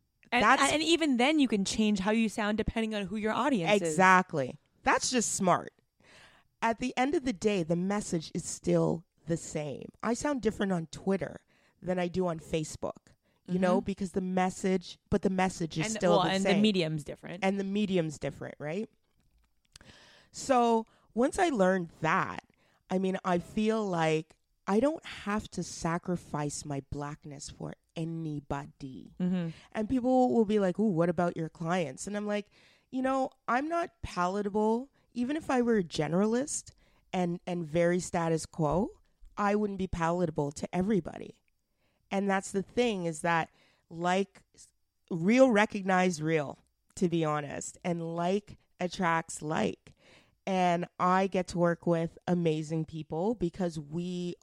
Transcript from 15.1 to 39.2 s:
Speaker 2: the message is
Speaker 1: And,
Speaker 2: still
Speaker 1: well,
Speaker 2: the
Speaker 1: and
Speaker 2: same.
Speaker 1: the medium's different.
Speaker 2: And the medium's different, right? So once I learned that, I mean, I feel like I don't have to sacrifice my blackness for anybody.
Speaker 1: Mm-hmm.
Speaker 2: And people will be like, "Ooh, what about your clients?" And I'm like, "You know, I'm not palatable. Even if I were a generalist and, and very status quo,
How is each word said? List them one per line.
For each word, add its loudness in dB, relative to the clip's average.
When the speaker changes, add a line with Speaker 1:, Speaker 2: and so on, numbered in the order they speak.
Speaker 2:
the 2
message -2
is 0
Speaker 1:
And, -4
Speaker 2:
still 4
Speaker 1:
well, 4
Speaker 2:
the 2
Speaker 1:
and 0
Speaker 2:
same. 4
Speaker 1:
the 4
medium's 2
different. -12
Speaker 2:
And 2
the -2
medium's 0
different, -8
right? -8
So 2
once 0
I 4
learned 2
that, 0
I 0
mean, -2
I 0
feel -2
like 0
I 2
don't 0
have -4
to -6
sacrifice -6
my -6
blackness -12
for -12
anybody. -8
Speaker 1:
Mm-hmm. 0
Speaker 2:
And -2
people 6
will 6
be 4
like, 2
"Ooh, 4
what 4
about 0
your -4
clients?" -4
And -6
I'm -6
like, -4
"You -4
know, 0
I'm 0
not -4
palatable. 0
Even -2
if -8
I 4
were 4
a 2
generalist -2
and, -2
and -4
very 2
status -2
quo, -2